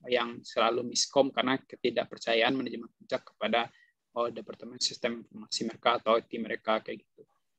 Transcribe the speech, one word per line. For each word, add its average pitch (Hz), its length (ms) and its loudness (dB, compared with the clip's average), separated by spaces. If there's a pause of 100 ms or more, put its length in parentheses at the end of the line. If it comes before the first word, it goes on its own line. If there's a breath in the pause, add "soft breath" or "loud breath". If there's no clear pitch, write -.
yang 120 400 -2
selalu 120 400 2
miskom 135 480 2
karena 127 240 0
ketidakpercayaan 113 960 0
manajemen 120 400 -6
puncak - 320 -6
kepada, 110 480 -2 (400 soft breath)
oh, 120 160 -2
departemen 117 480 -12
sistem 117 480 -4
informasi - 400 -8
mereka 113 320 0
atau 113 240 4
I - 80 -6
T - 80 -8
mereka 110 480 -2
kayak 110 160 -10
gitu. - 240 -20 (340)